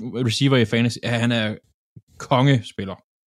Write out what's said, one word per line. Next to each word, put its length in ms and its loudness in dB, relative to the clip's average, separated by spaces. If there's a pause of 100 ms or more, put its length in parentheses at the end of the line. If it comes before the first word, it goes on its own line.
(260)
receiver 300 2
i 80 6
Fantasy. 400 0
Han 280 -2
er 240 -2 (640)
kongespiller. 800 0 (300)